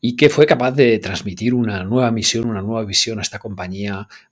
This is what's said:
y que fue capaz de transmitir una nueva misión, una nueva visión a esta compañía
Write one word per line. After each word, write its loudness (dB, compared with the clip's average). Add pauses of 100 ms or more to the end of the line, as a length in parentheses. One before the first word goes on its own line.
y -2
que 6
fue 6
capaz 2
de 6
transmitir -4
una -2
nueva 2
misión, -2
una -4
nueva -4
visión -4
a -8
esta -8
compañía -8 (240)